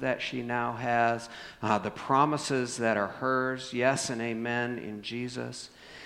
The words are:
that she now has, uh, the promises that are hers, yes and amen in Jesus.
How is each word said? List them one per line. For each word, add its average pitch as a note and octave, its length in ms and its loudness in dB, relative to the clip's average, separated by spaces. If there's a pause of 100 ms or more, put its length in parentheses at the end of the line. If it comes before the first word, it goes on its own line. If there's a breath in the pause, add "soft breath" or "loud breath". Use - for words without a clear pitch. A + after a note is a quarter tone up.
that C3 200 -2
she B2 220 -6
now A#2+ 320 -2
has, A#2 540 2 (340 loud breath)
uh, G#2+ 160 4
the G2+ 120 -2
promises C#3 840 2
that A2+ 200 4
are G2+ 100 2
hers, C3 640 -2
yes B2+ 380 2
and A#2 100 -4
amen A#2+ 580 -2
in G#2 240 -8
Jesus. A#2+ 680 -8 (360 loud breath)